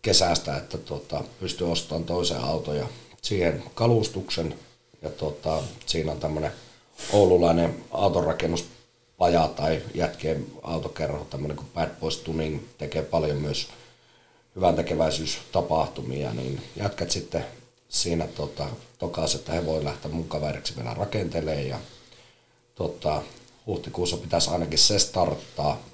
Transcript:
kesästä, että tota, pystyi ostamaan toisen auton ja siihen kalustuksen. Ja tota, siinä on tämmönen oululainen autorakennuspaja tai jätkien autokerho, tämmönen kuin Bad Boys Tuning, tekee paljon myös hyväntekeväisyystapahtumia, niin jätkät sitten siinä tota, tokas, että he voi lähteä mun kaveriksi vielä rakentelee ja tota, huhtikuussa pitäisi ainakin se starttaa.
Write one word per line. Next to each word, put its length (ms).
kesästä, 560
että 200
tota, 460
pystyi 280
ostamaan 360
toisen 400
auton 340
ja 100
siihen 420
kalustuksen. 800
Ja 80
tota, 540
siinä 260
on 80
tämmönen 320
oululainen 640
autorakennuspaja 1600
tai 340
jätkien 520
autokerho, 680
tämmönen 280
kuin 160
Bad 160
Boys 180
Tuning, 420
tekee 240
paljon 360
myös 300
hyväntekeväisyystapahtumia, 1800
niin 280
jätkät 360
sitten 340
siinä 380
tota, 400
tokas, 360
että 160
he 140
voi 180
lähteä 280
mun 160
kaveriksi 480
vielä 180
rakentelee 680
ja 160
tota, 460
huhtikuussa 500
pitäisi 320
ainakin 300
se 200
starttaa. 840